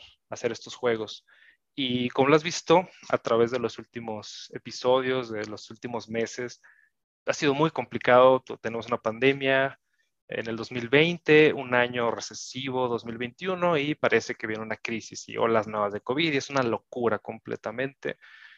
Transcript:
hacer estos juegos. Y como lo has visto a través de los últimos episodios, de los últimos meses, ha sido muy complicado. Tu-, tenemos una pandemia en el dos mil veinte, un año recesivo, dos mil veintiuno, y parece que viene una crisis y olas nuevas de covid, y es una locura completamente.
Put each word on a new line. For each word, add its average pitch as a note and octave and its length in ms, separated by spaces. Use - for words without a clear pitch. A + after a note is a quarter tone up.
hacer A2+ 220
estos - 220
juegos. A2 520
Y B2 360
como C3+ 180
lo D3+ 80
has D3+ 60
visto F3 460
a B2 100
través A#2 320
de B2+ 80
los A2+ 200
últimos A2+ 760
episodios, B2+ 760
de G#2+ 160
los G#2 240
últimos A2+ 380
meses, A2+ 540
ha - 60
sido C#3+ 220
muy D#3 160
complicado. B2+ 720
Tu-, - 180
tenemos A2+ 280
una A#2+ 120
pandemia C3+ 800
en - 180
el A2+ 100
dos A2 160
mil A#2+ 160
veinte, D#3 640
un B2 220
año B2 360
recesivo, B2+ 800
dos A#2 160
mil A#2 140
veintiuno, F3 600
y D3 160
parece A#2 400
que - 120
viene A2 160
una A2 140
crisis - 520
y A2 100
olas A2+ 280
nuevas G#2+ 280
de G#2 60
covid, D3+ 320
y C#3 40
es C3 140
una C#3 120
locura A2+ 560
completamente. A2+ 1000